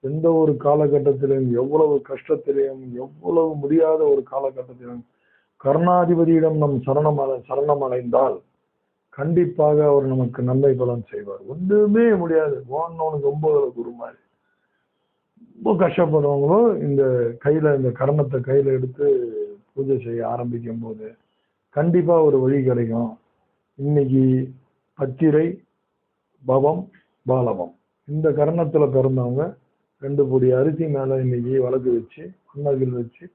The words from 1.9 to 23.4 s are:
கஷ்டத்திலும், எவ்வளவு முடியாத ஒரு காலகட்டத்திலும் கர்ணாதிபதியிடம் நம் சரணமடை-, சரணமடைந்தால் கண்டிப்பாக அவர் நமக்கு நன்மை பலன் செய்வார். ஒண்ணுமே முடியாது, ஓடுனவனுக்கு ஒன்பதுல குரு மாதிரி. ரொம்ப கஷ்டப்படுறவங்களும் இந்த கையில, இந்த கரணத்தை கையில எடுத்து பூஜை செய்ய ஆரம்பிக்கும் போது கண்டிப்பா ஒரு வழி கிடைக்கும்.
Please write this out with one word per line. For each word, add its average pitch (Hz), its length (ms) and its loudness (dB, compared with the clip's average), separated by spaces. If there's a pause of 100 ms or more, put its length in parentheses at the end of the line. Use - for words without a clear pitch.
கஷ்டத்திலும், 135 840 -4
எவ்வளவு 156 640 -2
முடியாத 156 480 2
ஒரு 135 260 2
காலகட்டத்திலும் 127 720 -8 (640)
கர்ணாதிபதியிடம் 165 920 2
நம் 143 260 0
சரணமடை-, 139 680 -2
சரணமடைந்தால் 127 920 0 (680)
கண்டிப்பாக 151 760 0
அவர் 143 180 4
நமக்கு 127 380 -2
நன்மை 131 320 2
பலன் 123 360 -4
செய்வார். 104 360 -12
ஒண்ணுமே 208 680 2
முடியாது, 160 560 -2
ஓடுனவனுக்கு 156 640 -4
ஒன்பதுல 147 400 0
குரு 120 240 -10
மாதிரி. 117 220 -16 (1400)
ரொம்ப 185 260 2
கஷ்டப்படுறவங்களும் 156 960 2
இந்த 131 500 0 (120)
கையில, 151 320 2
இந்த 131 120 0
கரணத்தை 135 520 -2
கையில 135 240 2
எடுத்து 131 680 -2 (400)
பூஜை 135 320 -2
செய்ய 117 240 -6
ஆரம்பிக்கும் 120 500 -6
போது 110 360 -14 (540)
கண்டிப்பா 165 540 2
ஒரு 139 180 4
வழி 131 240 2
கிடைக்கும். 117 540 -2 (560)